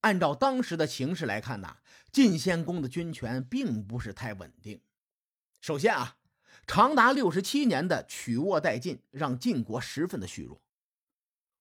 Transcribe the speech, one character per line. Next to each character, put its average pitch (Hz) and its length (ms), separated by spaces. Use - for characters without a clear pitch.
按 208 180
照 170 160
当 262 280
时 180 120
的 160 120
形 143 280
势 165 120
来 104 120
看 110 220
呐， 80 200
晋 214 280
献 170 260
公 175 160
的 131 80
军 170 240
权 127 320
并 127 420
不 117 140
是 110 140
太 117 180
稳 92 180
定。 104 180
首 147 180
先 202 160
啊， 123 220
长 240 280
达 247 180
六 254 180
十 175 120
七 277 240
年 165 200
的 165 200
曲 - 320
沃 175 200
代 143 200
晋 135 320
让 135 280
晋 123 240
国 110 160
十 143 280
分 185 120
的 92 80
虚 80 180
弱。 - 180